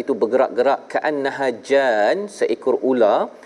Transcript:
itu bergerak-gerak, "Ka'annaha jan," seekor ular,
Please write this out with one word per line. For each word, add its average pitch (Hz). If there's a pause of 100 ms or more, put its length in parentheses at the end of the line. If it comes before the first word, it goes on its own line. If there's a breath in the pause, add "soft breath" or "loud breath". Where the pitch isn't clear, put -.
itu 139 (100)
bergerak-gerak, 123 (120)
"Ka'annaha 135 (220)
jan," 135 (120)
seekor - (140)
ular, 120 (260 loud breath)